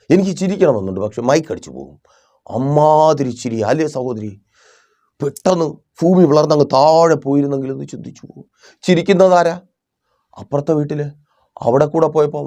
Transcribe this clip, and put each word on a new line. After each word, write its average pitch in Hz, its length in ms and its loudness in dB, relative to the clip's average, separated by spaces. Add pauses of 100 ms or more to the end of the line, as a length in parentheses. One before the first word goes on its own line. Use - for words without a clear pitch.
(140)
എനിക്ക് 190 280 2
ചിരിക്കണമെന്നുണ്ട്, 123 640 -2
പക്ഷെ 110 240 -8
മൈക്കടിച്ചു 110 480 -2
പോകും. 69 200 -18 (600)
അമ്മാതിരി 147 840 2
ചിരി, 113 180 -6 (100)
അല്ലേ 151 260 -2
സഹോദരി? 113 360 -8 (880)
പെട്ടെന്ന് 170 460 -2 (320)
ഭൂമി 180 300 4
പിളർന്നങ്ങ് 151 460 2
താഴെ 160 500 4
പോയിരുന്നെങ്കിൽ 139 500 -2
ഒന്ന് 143 180 -12
ചിന്തിച്ചു - 360 -16
പോകും. - 180 -20 (380)
ചിരിക്കുന്നതാരാ? 180 720 2 (840)
അപ്പുറത്തെ 143 380 -4
വീട്ടില് 147 280 -6 (580)
അവിടെ 139 280 2
കൂടെ 160 220 2
പോയപ്പോ 151 320 -2